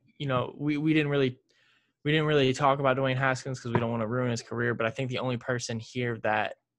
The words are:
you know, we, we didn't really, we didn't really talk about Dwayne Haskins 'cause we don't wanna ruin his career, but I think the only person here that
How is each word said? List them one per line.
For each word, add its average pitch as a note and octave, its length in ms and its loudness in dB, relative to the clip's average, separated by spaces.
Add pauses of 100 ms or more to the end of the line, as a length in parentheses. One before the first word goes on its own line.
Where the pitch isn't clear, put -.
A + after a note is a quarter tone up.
(200)
you D3 80 -6
know, B2+ 300 -2
we, D3 180 -2
we D3+ 180 2
didn't D3+ 160 4
really, C3+ 300 0 (640)
we D3 80 0
didn't D#3 160 4
really C#3+ 240 4
talk C#3 280 2
about C3 180 4
Dwayne C3 200 0
Haskins C3 440 -2
'cause A#2+ 100 -8
we A#2+ 80 2
don't A#2 120 0
wanna A2+ 160 -2
ruin B2 220 -2
his A#2 140 -2
career, A#2+ 300 -2
but A#2 120 0
I A2+ 40 0
think B2+ 200 -4
the A#2+ 100 -4
only B2 180 -2
person A#2 420 -6
here A#2+ 440 -4
that G#2+ 320 0 (240)